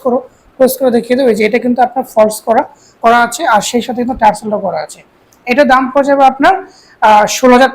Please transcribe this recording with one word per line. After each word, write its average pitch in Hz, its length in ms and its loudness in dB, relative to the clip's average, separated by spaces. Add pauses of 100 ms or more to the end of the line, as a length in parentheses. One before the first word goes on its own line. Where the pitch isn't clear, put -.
করো, 247 140 -2 (380)
ক্লোজ 262 220 2
করে 262 120 0
দেখিয়ে 240 280 -2
দেবো। 269 100 0
এই 220 60 2
যে 214 100 -2
এটা 214 140 0
কিন্তু 240 240 -2
আপনার 247 220 -4
ফলস 214 360 0
করা, 240 220 0 (400)
করা 233 240 4
আছে, 240 200 -8
আর 220 140 2
সেই 226 220 -4
সাথে 233 200 -8
কিন্তু 247 160 -6
টার্সেলও 214 420 -2
করা 170 260 -6
আছে। - 140 -20 (460)
এটা 247 180 2
দাম 254 200 2 (100)
পড়ে 277 120 0
যাবে 277 180 2
আপনার, 277 300 2 (460)
আহ, 214 260 4
ষোলো 254 260 2
হাজার 254 220 4